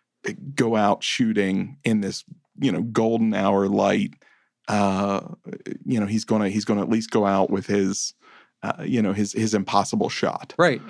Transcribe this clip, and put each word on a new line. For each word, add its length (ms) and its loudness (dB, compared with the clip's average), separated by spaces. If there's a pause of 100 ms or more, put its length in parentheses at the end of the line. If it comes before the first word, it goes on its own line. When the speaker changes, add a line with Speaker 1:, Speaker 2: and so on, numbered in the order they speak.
(540)
Speaker 1:
go 220 2
out 260 2
shooting 840 0
in 180 2
this, 220 -6 (340)
you 120 0
know, 120 -2
golden 520 2
hour 340 2
light. 460 2 (540)
Uh, 520 0 (640)
you 120 0
know, 80 0
he's 180 -2
gonna, 260 0
he's 160 -2
gonna 160 2
at 80 -2
least 200 0
go 140 2
out 240 4
with 180 -2
his, 460 0 (500)
uh, 220 -6
you 160 0
know, 140 0
his, 180 -2
his 220 0
impossible 560 0
shot. 480 -4
Speaker 2:
Right. 320 2